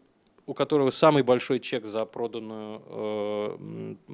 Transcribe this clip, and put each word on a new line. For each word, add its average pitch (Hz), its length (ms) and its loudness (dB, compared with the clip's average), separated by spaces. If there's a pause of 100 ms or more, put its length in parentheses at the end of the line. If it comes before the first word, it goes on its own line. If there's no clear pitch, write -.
(460)
у 139 80 -8
которого 139 360 2
самый 151 320 6
большой 123 360 2
чек 113 260 -4
за 110 200 -4
проданную, 110 840 -8
э, 107 720 -4
м, 107 400 -12 (160)